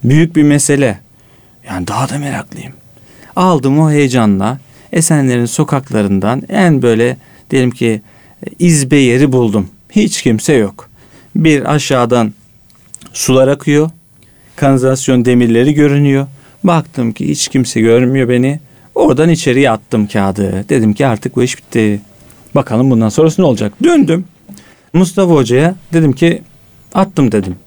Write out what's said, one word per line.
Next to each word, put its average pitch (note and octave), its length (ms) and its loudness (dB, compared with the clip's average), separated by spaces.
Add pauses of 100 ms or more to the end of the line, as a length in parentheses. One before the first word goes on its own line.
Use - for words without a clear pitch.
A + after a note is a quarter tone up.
büyük D#3 320 2
bir D#3 80 4
mesele. C#3+ 560 0 (680)
Yani F#2 180 -8
daha - 220 -4
da C#3 100 -8
meraklıyım. - 520 -10 (640)
Aldım D3+ 440 0
o D#3 120 2
heyecanla. A#2+ 680 0 (320)
Esenler'in C#3 540 0
sokaklarından A2+ 1040 -2
en D#3 320 0
böyle, A#2+ 360 0 (340)
diyelim B2+ 200 0
ki, A2+ 300 -4 (440)
e, - 200 -4
izbe D3 320 2
yeri C3 340 2
buldum. A2 360 0 (240)
Hiç - 300 -2
kimse A#2 320 0
yok. G#2+ 360 -2 (460)
Bir D3+ 380 0
aşağıdan B2 600 0 (800)
sular C3 340 0
akıyor. D3 420 0 (680)
Kanalizasyon C3 680 0
demirleri B2 480 2
görünüyor. C#3+ 540 0 (360)
Baktım D#3 500 -2
ki - 160 -6
hiç D3 180 -4
kimse B2 340 -2
görmüyor B2 480 2
beni. B2+ 300 0 (360)
Oradan D#3+ 340 2
içeriye C#3 420 0
attım G#2+ 360 -2
kağıdı. G2 600 -4
Dedim A2 240 2
ki, C3+ 140 -2
"Artık A2 280 -4
bu B2 80 0
iş B2+ 140 -4
bitti. G#2 440 -2 (540)
Bakalım C3 360 0
bundan A2+ 180 2
sonrası D#3+ 320 0
ne F3+ 40 4
olacak?" G#2+ 280 -2 (100)
Döndüm. F#3+ 420 2 (680)
Mustafa F3+ 400 2
Hoca'ya C#3 420 2 (180)
dedim D#3+ 200 2
ki, E3+ 280 0 (520)
"Attım," D#3 380 0
dedim. F#2+ 240 -2 (120)